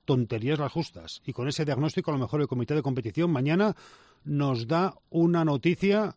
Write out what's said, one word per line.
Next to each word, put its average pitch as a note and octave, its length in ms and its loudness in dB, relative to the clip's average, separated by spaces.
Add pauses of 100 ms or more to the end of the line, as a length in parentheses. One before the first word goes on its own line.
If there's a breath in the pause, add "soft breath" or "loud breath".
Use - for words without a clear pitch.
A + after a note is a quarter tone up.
Tonterías B2+ 540 0
las D3 120 -2
justas. F#2+ 540 -8
Y C3 80 -8
con C3 160 -4
ese D3+ 160 -2
diagnóstico, D3+ 460 -2
a D3+ 40 0
lo C3+ 60 0
mejor D3 200 -2
el C#3+ 60 2
comité B2 280 -2
de D#3 80 0
competición C3 500 -2
mañana E3 420 2 (480 loud breath)
nos C#3 460 -2
da E3+ 260 0 (160)
una E3+ 340 4
noticia F3+ 720 2